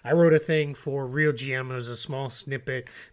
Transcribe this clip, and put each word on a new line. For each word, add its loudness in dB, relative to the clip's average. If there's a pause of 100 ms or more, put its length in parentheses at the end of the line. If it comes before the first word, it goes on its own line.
I 0
wrote 8
a 8
thing -2
for -6
Real 2
G -6
M. -4
It -6
was -6
a -8
small -6
snippet -6 (260)